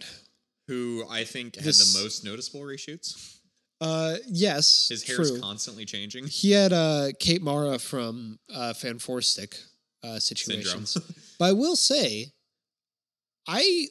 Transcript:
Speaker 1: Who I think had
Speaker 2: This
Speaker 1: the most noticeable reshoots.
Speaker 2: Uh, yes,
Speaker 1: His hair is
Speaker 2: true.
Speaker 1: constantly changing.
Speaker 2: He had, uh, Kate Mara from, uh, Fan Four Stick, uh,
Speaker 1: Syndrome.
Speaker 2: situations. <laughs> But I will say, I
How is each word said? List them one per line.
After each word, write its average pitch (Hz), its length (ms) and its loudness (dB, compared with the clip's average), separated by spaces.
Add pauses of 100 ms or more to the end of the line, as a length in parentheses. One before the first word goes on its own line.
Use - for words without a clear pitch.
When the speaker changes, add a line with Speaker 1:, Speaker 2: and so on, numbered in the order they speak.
(680)
Speaker 1:
Who 120 420 -4
I 113 140 -2
think 120 320 -10
had - 80 -8
Speaker 2:
This - 300 6
Speaker 1:
the 98 100 2
most 107 220 -6
noticeable 120 360 -10
reshoots. - 760 -12 (440)
Speaker 2:
Uh, 160 360 0 (100)
yes, 170 640 4
Speaker 1:
His 113 140 -4
hair 131 180 0
is 151 100 4
Speaker 2:
true. 123 80 -2
Speaker 1:
constantly 107 460 -8
changing. 107 420 -8
Speaker 2:
He 196 240 2
had, 196 220 6
uh, 156 460 2
Kate 175 220 2
Mara 143 380 0
from, 117 580 -6 (160)
uh, 120 200 -6
Fan 120 260 -8
Four 123 220 -6
Stick, - 360 -2 (460)
uh, 113 160 -8
Speaker 1:
Syndrome. 104 420 -4
Speaker 2:
situations. 101 360 -4 (200)
<laughs> - 220 -20
But 175 60 4
I 185 80 6
will 294 240 2
say, 143 560 2 (1120)
I 302 440 2